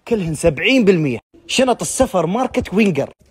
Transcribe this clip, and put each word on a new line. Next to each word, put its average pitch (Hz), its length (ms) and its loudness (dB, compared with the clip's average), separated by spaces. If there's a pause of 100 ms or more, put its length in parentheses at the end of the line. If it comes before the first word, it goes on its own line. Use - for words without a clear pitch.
كلهن 175 260 -2
سبعين 170 500 2
بالمية. 156 340 0 (280)
شنط 247 360 0
السفر 180 440 0
ماركة 214 360 -2 (140)
وينجر، 190 340 0 (200)